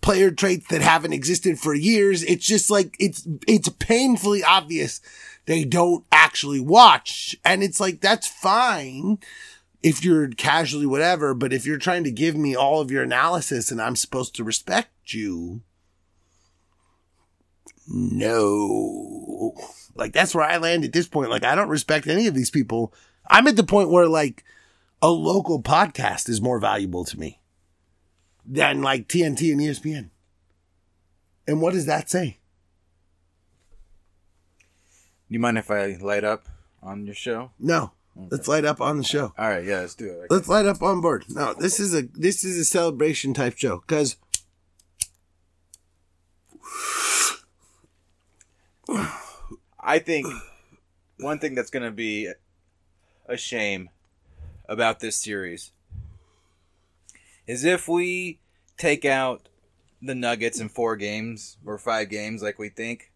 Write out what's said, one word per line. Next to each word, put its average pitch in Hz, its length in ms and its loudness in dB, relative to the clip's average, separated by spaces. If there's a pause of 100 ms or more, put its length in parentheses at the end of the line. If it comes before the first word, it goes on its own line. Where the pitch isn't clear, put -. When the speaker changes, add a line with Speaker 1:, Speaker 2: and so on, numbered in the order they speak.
Speaker 1:
player 190 280 4
traits 180 380 -2
that 160 140 0
haven't 160 320 4
existed 160 440 -2
for 151 140 -2
years. 196 520 4
It's - 200 0
just - 260 2
like, 202 300 2
it's, 190 260 -2 (220)
it's 214 220 6
painfully 214 720 2
obvious 160 560 2 (460)
they 160 180 0
don't 170 480 2
actually 147 480 4
watch. 165 840 6
And 190 200 4
it's 196 180 -2
like, 190 220 -2
that's 214 260 2
fine 190 880 0 (680)
if 151 220 2
you're 156 240 4
casually 147 560 0
whatever, 147 480 2
but 127 220 -2
if 120 100 -4
you're 147 140 -4
trying 175 260 0
to 139 60 -2
give 147 260 0
me 147 180 0
all 139 280 2
of 131 80 -6
your 135 120 -2
analysis 131 680 0
and 113 100 -6
I'm 117 160 -2
supposed - 380 -4
to 117 100 -6
respect - 720 -4
you, 98 480 -8 (2250)
no. 104 1700 0 (400)
Like, 110 180 -6
that's 180 220 2
where 160 100 2
I 170 140 0
land 165 260 0
at 120 80 -6
this 170 160 2
point. 135 220 -2
Like, 113 140 -2
I 131 100 4
don't 196 160 0
respect 151 360 0
any 185 200 2
of 185 80 0
these 127 160 0
people. 117 420 -2 (340)
I'm 226 200 8
at 262 100 6
the 208 80 4
point 196 240 4
where, 175 200 8
like, 151 360 0 (560)
a 156 80 6
local 165 540 2
podcast 139 680 0
is 110 140 -2
more 123 180 0
valuable 98 460 -2
to - 120 -12
me 76 220 -12 (1080)
than, 139 360 0
like, 135 260 -2
T 175 140 0
N 147 140 0
T 160 160 0
and 143 100 0
E 151 60 0
S 143 100 -6
P 156 160 -6
N. 110 160 -12 (1400)
And 151 160 0
what 175 100 2
does 175 140 -2
that 151 240 -2
say? 175 280 -2 (3000)
Speaker 2:
You 113 100 -4
mind 117 200 0
if - 120 -6
I 101 300 -2
light 104 240 -2
up 107 220 -4 (360)
on 101 240 -14
your 101 80 -14
show? 120 440 -10
Speaker 1:
No. 147 340 -2 (240)
Speaker 2:
Okay. 92 140 -20
Speaker 1:
Let's 139 180 -6
light 147 180 2
up 147 160 -2
on 147 160 -2
the 131 60 -6
show. 135 340 -4
Speaker 2:
All 110 100 -2
right, 90 160 -4
yeah, 95 160 -2
let's 90 140 -10
do 113 120 -14
it. - 240 -10
Speaker 1:
Let's 180 180 2
light 202 180 4
up 202 160 -2
on 180 180 0
board. 160 300 0
No, 135 240 -4
this 185 260 -2
is 196 140 -2
a, 151 80 0
this 160 420 -2
is 180 140 -6
a 160 60 -2
celebration 151 680 0
type 123 220 -2
show, 98 300 -4
'cause 151 300 -2 (4000)
Speaker 2:
I 156 180 0
think 160 280 -4 (920)
one 147 200 -8
thing 143 160 -6
that's 123 160 -4
gonna 120 200 -8
be 107 400 -8 (960)
a 120 100 -6
shame 101 540 -6 (800)
about 110 320 0
this 113 160 -8
series 95 560 -8 (1700)
is 123 180 -8
if 175 240 0
we 180 500 -4 (380)
take 147 280 -2
out 131 440 -2 (520)
the 131 140 -10
Nuggets 117 460 -4
in 110 80 -8
four 113 280 -4
games 107 680 -10
or 104 140 -12
five 110 300 -4
games 104 340 -10
like 104 160 -6
we 107 100 -10
think 113 480 -14